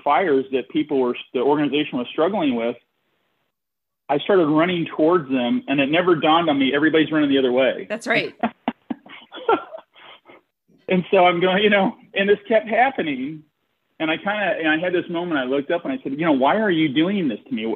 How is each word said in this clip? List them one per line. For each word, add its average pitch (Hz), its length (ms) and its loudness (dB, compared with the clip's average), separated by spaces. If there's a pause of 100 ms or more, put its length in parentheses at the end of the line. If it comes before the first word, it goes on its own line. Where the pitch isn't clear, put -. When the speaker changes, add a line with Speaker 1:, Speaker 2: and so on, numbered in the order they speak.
Speaker 1:
fires 147 480 2
that 127 200 -4
people 151 280 -2
were, 123 180 0 (160)
the 131 60 -2
organization 143 600 0
was 123 100 -6
struggling 160 480 -2
with, 117 180 -2 (1300)
I 147 100 0
started 185 280 2
running 160 400 0
towards 160 440 0
them, 123 380 0
and 139 120 0
it 135 100 0
never 175 260 2
dawned 160 320 2
on 139 100 0
me, 135 160 2
everybody's 151 380 2
running 151 160 2
the 139 100 2
other 127 140 2
way. 127 360 0
Speaker 2:
That's 220 200 -8
right. 208 320 -2
<laughs> - 40 -2 (2500)
Speaker 1:
And 180 220 0
so 185 160 6
I'm 175 140 2
going, 185 220 2
you 214 80 4
know, 196 260 2 (180)
and 196 140 0
this 202 100 4 (100)
kept 220 200 2
happening. 160 720 -2 (560)
And 160 120 -2
I 165 60 0
kinda, 196 420 -2
and 160 100 -2
I 156 100 2
had 180 140 -2
this 175 160 -2
moment, 170 320 -4
I 127 40 -2
looked 135 260 -4
up 170 140 -4
and 139 80 -6
I 131 100 -6
said, 135 100 -8
"You 151 140 -4
know, 160 60 2
why 139 240 2
are 214 140 0
you 160 180 2
doing 165 400 0
this 104 200 -4
to 131 60 -6
me?" 110 220 -4